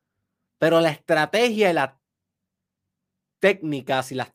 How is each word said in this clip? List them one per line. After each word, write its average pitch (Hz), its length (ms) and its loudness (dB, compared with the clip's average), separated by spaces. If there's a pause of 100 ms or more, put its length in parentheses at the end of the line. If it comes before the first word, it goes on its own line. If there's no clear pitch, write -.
(580)
Pero 160 220 2
la 165 100 2
estrategia 196 800 0
y 170 40 0
las 139 180 -2 (1500)
técnicas 143 760 -2
y - 20 -10
las 123 200 -8